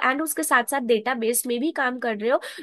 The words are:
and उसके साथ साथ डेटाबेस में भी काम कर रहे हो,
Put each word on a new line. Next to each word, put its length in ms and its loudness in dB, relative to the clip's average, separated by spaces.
and 180 2
उसके 200 -4
साथ 220 4
साथ 160 -2
डेटाबेस 640 0
में 140 -2
भी 120 0
काम 260 -2
कर 180 -2
रहे 140 0
हो, 100 4